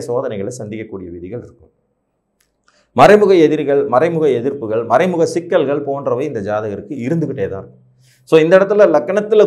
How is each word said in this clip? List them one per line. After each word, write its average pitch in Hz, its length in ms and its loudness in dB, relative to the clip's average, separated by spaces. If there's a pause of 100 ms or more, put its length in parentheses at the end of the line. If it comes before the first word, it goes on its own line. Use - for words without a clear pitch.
சோதனைகளை 113 520 -6
சந்திக்கக்கூடிய 104 540 -12
விதிகள் 92 320 -14
இருக்கும். - 240 -20 (1300)
மறைமுக 196 320 6 (140)
எதிரிகள், 143 360 0 (120)
மறைமுக 160 320 0 (140)
எதிர்ப்புகள், 117 520 -4
மறைமுக 170 400 2
சிக்கல்கள் 151 560 -2
போன்றவை 131 400 -4
இந்த 117 220 -8
ஜாதகருக்கு 104 440 -6 (120)
இருந்துகிட்டே 131 480 -4
தான் 95 100 -12
இருக்கும். - 180 -20 (480)
So 160 140 2
இந்த 165 140 2
இடத்துல 196 360 4
லக்னத்துல 208 540 0